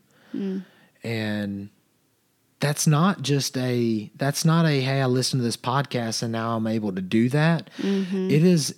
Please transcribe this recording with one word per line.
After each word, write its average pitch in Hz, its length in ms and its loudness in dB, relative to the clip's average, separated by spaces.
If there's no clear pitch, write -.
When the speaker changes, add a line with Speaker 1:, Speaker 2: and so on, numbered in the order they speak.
Speaker 1:
Mm. 190 300 -6
Speaker 2:
And 104 680 -6
that's 147 260 0
not 160 340 4
just 135 360 -2
a, 120 580 -2
that's 139 300 -2
not 165 200 4
a, 147 140 2
"Hey, 135 220 0
I 135 60 2
listened 127 340 0
to - 20 0
this 113 140 -2
podcast 123 640 -2
and 117 80 -4
now 113 240 -2
I'm 113 100 -2
able 110 280 -2
to 95 80 -4
do 107 260 2
that." 151 420 2
Speaker 1:
Mm-hmm. 190 520 -2
Speaker 2:
It 151 100 4
is, 170 360 4